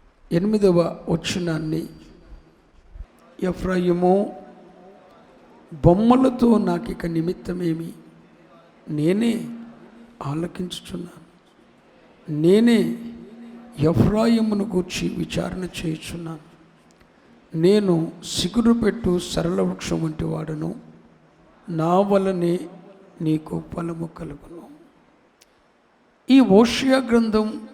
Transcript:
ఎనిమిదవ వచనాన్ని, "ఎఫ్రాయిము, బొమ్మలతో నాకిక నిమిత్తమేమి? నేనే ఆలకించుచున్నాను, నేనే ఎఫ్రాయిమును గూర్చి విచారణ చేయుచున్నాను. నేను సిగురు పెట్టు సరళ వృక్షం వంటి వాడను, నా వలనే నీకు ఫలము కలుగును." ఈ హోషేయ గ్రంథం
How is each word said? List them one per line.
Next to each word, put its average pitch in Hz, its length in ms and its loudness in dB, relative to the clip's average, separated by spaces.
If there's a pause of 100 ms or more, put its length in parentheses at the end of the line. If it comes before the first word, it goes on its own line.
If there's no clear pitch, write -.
(320)
ఎనిమిదవ 180 760 2
వచనాన్ని, 160 800 -4 (1600)
"ఎఫ్రాయిము, 180 1000 0 (1400)
బొమ్మలతో 233 760 6
నాకిక 180 480 -4
నిమిత్తమేమి? 165 880 -4 (960)
నేనే 190 720 -2 (640)
ఆలకించుచున్నాను, 175 1040 -10 (1040)
నేనే 208 460 4 (1000)
ఎఫ్రాయిమును 208 840 2
గూర్చి 180 440 -4
విచారణ 175 560 -6
చేయుచున్నాను. 160 760 -10 (1160)
నేను 175 680 2
సిగురు 220 500 0
పెట్టు 196 460 0
సరళ 170 420 -2
వృక్షం 175 420 -2
వంటి 160 220 -4
వాడను, 156 500 -6 (920)
నా 165 300 2
వలనే 190 600 2 (640)
నీకు 156 420 -2 (140)
ఫలము 170 300 -8
కలుగును." 165 640 -16 (1600)
ఈ 269 100 10
హోషేయ 233 560 6
గ్రంథం 220 760 0